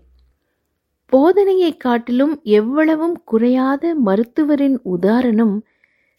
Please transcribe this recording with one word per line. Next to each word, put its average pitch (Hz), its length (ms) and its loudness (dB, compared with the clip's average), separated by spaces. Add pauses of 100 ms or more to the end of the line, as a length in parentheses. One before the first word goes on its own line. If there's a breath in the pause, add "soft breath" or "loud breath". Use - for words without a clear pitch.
(1120)
போதனையை 370 640 2
காட்டிலும் 247 640 -2
எவ்வளவும் 311 840 0
குறையாத 262 680 0
மருத்துவரின் 277 880 0
உதாரணம் 214 800 0 (540)